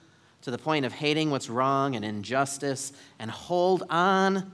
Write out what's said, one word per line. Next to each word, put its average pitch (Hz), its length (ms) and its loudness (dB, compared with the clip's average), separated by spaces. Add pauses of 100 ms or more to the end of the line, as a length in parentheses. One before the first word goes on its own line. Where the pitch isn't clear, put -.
(420)
to - 80 -10
the 120 80 -4
point 151 280 0
of 110 80 -4
hating 151 360 0
what's 127 220 -2
wrong 135 440 2
and 104 80 -4
injustice, 127 880 -4 (260)
and 113 100 -10
hold 180 580 0
on 190 680 2